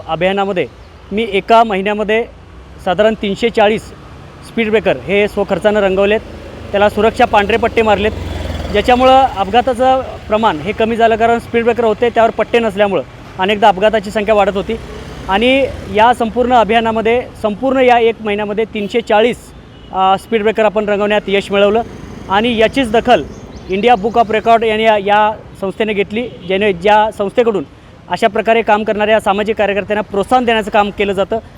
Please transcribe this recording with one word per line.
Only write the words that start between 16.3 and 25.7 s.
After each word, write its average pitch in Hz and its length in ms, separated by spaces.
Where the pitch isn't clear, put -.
अभियानामध्ये, 226 680
संपूर्ण 233 380
या 240 200
एक 226 220
महिन्यामध्ये 208 440
तीनशे 214 360
चाळीस, 214 360
अ, 190 260
स्पीड 220 240
ब्रेकर 220 240
आपण 208 240
रंगवण्यात 208 380
यश 190 240
मिळवलं. 202 300
आणि 220 280
याचीच 226 340
दखल 220 320
इंडिया 208 260
बुक 208 220
ऑफ 220 140
रेकॉर्ड 226 320
यांनी 220 200
या, 220 140
या 208 340
संस्थेने 208 320